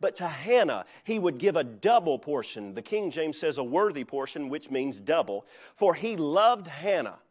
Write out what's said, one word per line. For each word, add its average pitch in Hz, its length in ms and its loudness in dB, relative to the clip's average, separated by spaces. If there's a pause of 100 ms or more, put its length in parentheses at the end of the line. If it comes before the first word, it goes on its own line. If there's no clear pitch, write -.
but 196 160 -2
to 180 100 -6
Hannah 156 580 2 (200)
he 220 140 0
would 175 200 0
give 190 180 4
a 156 80 2
double 156 540 2
portion. 110 560 -6
The - 80 -8
King 208 280 -2
James 156 280 -4
says 156 180 -2
a 139 80 -2
worthy 147 400 0
portion, 139 460 -6
which 151 180 -8
means 131 320 -4
double, 101 460 0 (300)
for 190 180 4
he 214 220 -4
loved 190 500 2
Hannah 151 540 -4 (100)